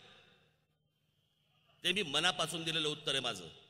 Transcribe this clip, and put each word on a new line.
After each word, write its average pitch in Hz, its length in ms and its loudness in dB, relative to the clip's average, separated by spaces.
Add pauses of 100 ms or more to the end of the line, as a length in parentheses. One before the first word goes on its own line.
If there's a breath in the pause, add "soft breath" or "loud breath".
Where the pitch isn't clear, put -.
(1800)
ते 175 100 2
मी 202 100 2
मनापासून 165 600 2
दिलेलं 160 240 0
उत्तर 151 240 -2
आहे 135 80 2
माझं. 107 280 -4 (220)